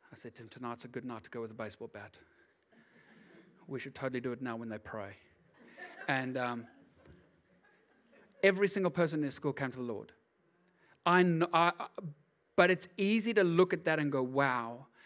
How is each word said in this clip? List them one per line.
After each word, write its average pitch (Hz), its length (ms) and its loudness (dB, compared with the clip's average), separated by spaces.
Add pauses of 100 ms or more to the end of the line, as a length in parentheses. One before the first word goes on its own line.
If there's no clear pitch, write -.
(120)
I - 40 -12
said - 200 -12
to 120 60 -16
him, 110 60 -18
"Tonight's 120 360 -10
a 123 40 -14
good - 160 -8
night 117 200 -10
to - 60 -16
go 120 100 -8
with 113 100 -8
a 110 40 -16
baseball 110 340 -10
bat. 104 300 -16 (1500)
We 135 140 -8
should - 140 -12
totally 127 260 -4
do 123 120 -6
it 120 100 -8
now 120 140 -6
when 113 120 -10
they 107 100 -8
pray." 101 380 -12 (920)
And, 131 300 -2
um, 120 300 -6 (1800)
every 196 260 4
single 190 220 2
person 160 300 0
in 151 40 0
his 135 100 -4
school 143 180 -2
came 135 180 -4
to 123 80 -12
the 127 60 -6
Lord. 107 280 -10 (920)
I 180 180 6
kn-, 170 300 4
I, 170 260 6
I, - 80 -8 (680)
but 180 160 8
it's 180 160 0 (100)
easy 214 380 2
to 202 80 6
look 180 300 6
at 170 140 -4
that 156 120 2
and 147 140 0
go, 135 100 0
"Wow." 127 640 -2 (200)